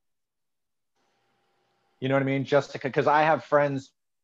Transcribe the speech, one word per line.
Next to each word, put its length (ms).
You 100
know 60
what 80
I 40
mean? 180
Just 280
to, 60
'cause 300
I 140
have 220
friends 460